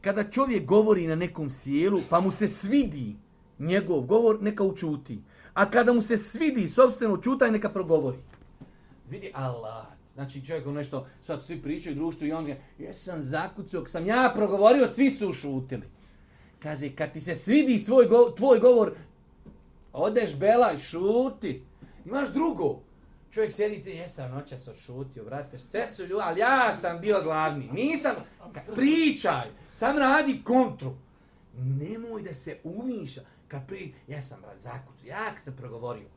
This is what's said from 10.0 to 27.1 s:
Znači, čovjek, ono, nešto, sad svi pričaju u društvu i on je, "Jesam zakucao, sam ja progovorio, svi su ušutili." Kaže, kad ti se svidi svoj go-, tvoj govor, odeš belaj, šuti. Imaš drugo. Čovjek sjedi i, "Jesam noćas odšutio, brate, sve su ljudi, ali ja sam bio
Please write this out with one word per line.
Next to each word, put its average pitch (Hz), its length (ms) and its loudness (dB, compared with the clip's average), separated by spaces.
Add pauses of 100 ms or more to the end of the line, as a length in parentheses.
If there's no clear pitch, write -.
Znači, 135 300 -12
čovjek, 147 220 -8
ono, 143 80 -8
nešto, 143 320 -8 (140)
sad - 220 -10
svi - 200 -12
pričaju 151 300 -8
u 135 40 -6
društvu 151 300 -6
i 151 60 -2
on 160 160 -6
je, 131 120 -10 (180)
"Jesam 165 440 -12
zakucao, 156 640 -6
sam 170 200 -4
ja 240 280 4
progovorio, 208 520 6
svi 262 240 4
su 208 180 -2
ušutili." 131 600 -6 (680)
Kaže, 147 380 -8
kad 151 160 -6
ti 160 80 -10
se 170 140 -4
svidi 254 440 4
svoj 240 280 6
go-, 233 300 6
tvoj 240 220 6
govor, 226 340 6 (1000)
odeš 190 440 -2
belaj, 202 420 4
šuti. 196 840 -2 (420)
Imaš 262 280 -4
drugo. 254 480 -2 (500)
Čovjek 214 220 -2
sjedi 208 380 -4
i, 160 60 -12
"Jesam 156 340 -12
noćas 131 380 -14
odšutio, 123 560 -16
brate, 131 340 -12
sve 220 300 -6
su - 140 -8
ljudi, 185 220 -4
ali 170 160 -2
ja 247 320 4
sam 170 280 -6
bio 202 220 2